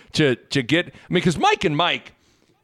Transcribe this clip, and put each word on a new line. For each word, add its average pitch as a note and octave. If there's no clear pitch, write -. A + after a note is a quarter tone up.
to, C3+
to -
get, D#3+
I -
mean, F3
'cause D#3+
Mike G4+
and D3+
Mike, D3+